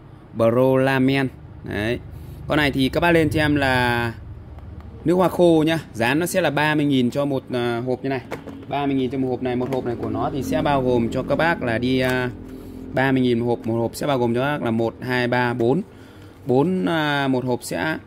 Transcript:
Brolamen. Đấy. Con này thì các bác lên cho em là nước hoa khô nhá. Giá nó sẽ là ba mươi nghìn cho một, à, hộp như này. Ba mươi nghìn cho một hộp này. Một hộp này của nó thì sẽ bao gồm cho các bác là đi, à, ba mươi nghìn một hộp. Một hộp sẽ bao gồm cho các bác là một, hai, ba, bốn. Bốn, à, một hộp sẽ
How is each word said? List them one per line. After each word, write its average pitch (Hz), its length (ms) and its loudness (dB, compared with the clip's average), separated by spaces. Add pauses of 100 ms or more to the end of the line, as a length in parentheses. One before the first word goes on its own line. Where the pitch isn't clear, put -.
(340)
Brolamen. 131 920 4 (360)
Đấy. 101 360 -4 (480)
Con 139 100 0
này 147 140 2
thì 131 180 2
các - 100 -2
bác 170 120 4
lên 160 180 4
cho 160 100 0
em 151 160 2
là 123 580 2 (920)
nước 156 80 4
hoa 180 160 4
khô 165 380 6
nhá. 165 120 0 (140)
Giá 117 200 2
nó 165 120 0
sẽ 180 160 0
là 160 80 2
ba 151 260 2
mươi 151 100 2
nghìn 131 260 4
cho 143 140 0
một, 135 180 -2 (100)
à, 120 320 -2
hộp 127 180 -2
như 135 60 -4
này. 135 120 -4 (460)
Ba 143 180 -2
mươi 139 100 0
nghìn 127 160 0
cho 139 60 -4
một 131 100 0
hộp 120 160 -4
này. 123 120 -2
Một 127 180 -2
hộp 123 120 -2
này 120 160 -2
của 117 80 -4
nó 113 240 -2
thì 135 100 -4
sẽ 156 180 0
bao 143 200 2
gồm 123 280 2
cho 127 140 -4
các 143 120 -2
bác 156 280 0
là 120 140 0
đi, 127 220 2
à, 127 300 0 (640)
ba 131 180 2
mươi 131 100 4
nghìn 123 180 2
một 120 60 -2
hộp. 120 220 -2
Một 113 120 0
hộp 113 160 -2
sẽ - 120 -4
bao 139 120 2
gồm 120 160 0
cho 123 60 0
các 143 160 0
bác - 60 -6
là 117 80 0
một, 113 300 0
hai, 123 260 0
ba, 123 260 0
bốn. 123 280 2 (640)
Bốn, 175 400 2
à, 151 420 0
một 127 180 0
hộp 123 180 -2
sẽ 160 440 -4